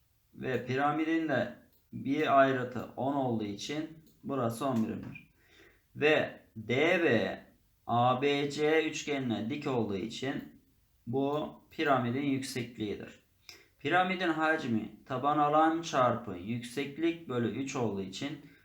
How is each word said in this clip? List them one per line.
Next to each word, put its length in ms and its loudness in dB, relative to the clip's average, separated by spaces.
ve 320 -4
piramidin 640 0
de 260 0
bir 480 2
ayrıtı 560 2
on 180 -2
olduğu 300 0
için 540 -8
burası 420 -2
on 200 2
birimdir. 440 -10
Ve 420 2
D 480 2
B 340 2
A 360 4
B 280 2
C 380 2
üçgenine 600 -2
dik 160 -4
olduğu 300 0
için 680 -6
bu 480 -2
piramidin 520 2
yüksekliğidir. 1000 -4
Piramidin 500 0
hacmi 640 0
taban 320 0
alan 440 4
çarpı 480 2
yükseklik 960 -4
bölü 200 0
üç 280 -4
olduğu 260 0
için 440 -8